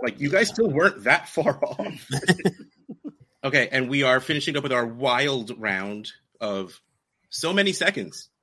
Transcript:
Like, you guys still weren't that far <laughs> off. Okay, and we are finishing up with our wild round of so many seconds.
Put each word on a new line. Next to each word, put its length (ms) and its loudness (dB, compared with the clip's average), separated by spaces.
Like, 200 -4
you 80 0
guys 200 4
still 200 2
weren't 360 2
that 220 2
far 320 0
<laughs> 60 0
off. 420 -10
Okay, 280 2
and 180 0
we 140 0
are 160 4
finishing 380 -2
up 60 -2
with 100 -2
our 120 2
wild 720 -2
round 520 -4
of 380 -6
so 240 -4
many 200 4
seconds. 560 -2